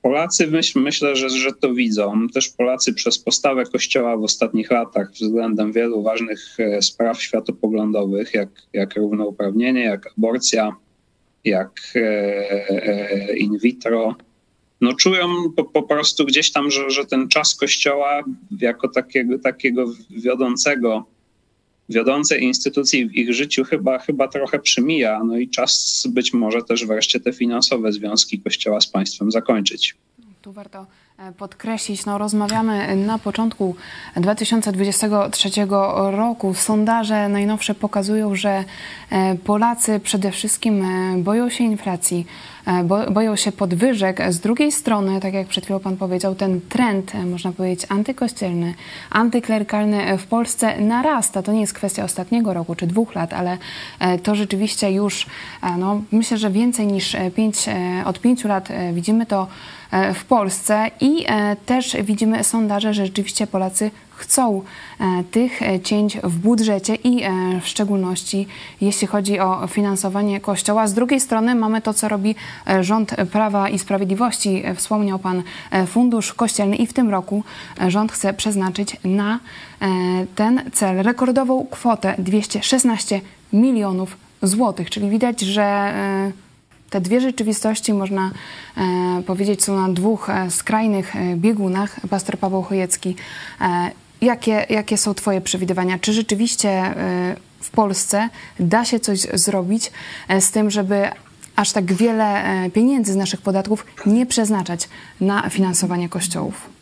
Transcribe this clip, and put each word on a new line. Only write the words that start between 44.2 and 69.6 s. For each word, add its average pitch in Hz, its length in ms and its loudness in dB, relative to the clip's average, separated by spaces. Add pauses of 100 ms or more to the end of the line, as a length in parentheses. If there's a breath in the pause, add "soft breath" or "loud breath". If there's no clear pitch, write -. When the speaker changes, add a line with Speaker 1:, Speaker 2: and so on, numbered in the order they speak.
Speaker 2:
Z 175 100 0
drugiej 269 320 2
strony, 196 480 0
tak 190 140 -4
jak 190 140 -2
przed 190 160 -6
chwilą 196 160 -2
pan 190 180 -4
powiedział, 190 380 -2
ten 185 260 0
trend, 196 540 -2
e, 180 100 -4
można 180 260 -4
powiedzieć, 185 380 -4
antykościelny, 196 840 -2 (360 loud breath)
antyklerykalny, 214 920 0
e, 190 140 0
w 190 100 -8
Polsce 233 540 0
narasta. 233 600 0
To 208 100 0
nie 220 80 2
jest 196 120 -2
kwestia 202 300 -4
ostatniego 196 500 0
roku 170 220 -2
czy 170 120 -2
dwóch 220 280 0
lat, 165 180 -4
ale, 180 240 -2 (420 loud breath)
e, 180 200 2
to 208 160 0
rzeczywiście 202 560 0
już, 196 340 0 (380 loud breath)
e, 175 140 -2
no, 202 240 0 (100)
myślę, 220 260 2
że 208 140 0
więcej 226 360 2
niż, 196 280 0
e, 185 160 0
pięć, 220 360 0
e, 180 380 -2
od 185 140 -2
pięciu 240 280 2
lat, 190 240 0
e, 175 220 -2
widzimy 214 320 2
to, 196 220 0 (440 loud breath)
e, 190 220 2
w - 120 -6
Polsce 214 680 2 (100)
i, 294 260 4
e, 208 280 2 (100)
też 254 380 0
widzimy 220 400 2
sondaże, 214 500 2
że 202 120 0
rzeczywiście 202 420 -2
Polacy 185 440 -2 (260 loud breath)
chcą, 220 440 2 (380 loud breath)
e, 180 320 0
tych, 247 300 0
e, 190 180 0
cięć 208 440 0
w 170 160 0
budżecie 214 560 2
i, 247 280 2
e, 190 80 0 (300)
w - 60 -6
szczególności 196 800 -2 (340 loud breath)
jeśli 202 260 2
chodzi 202 320 0
o 185 280 0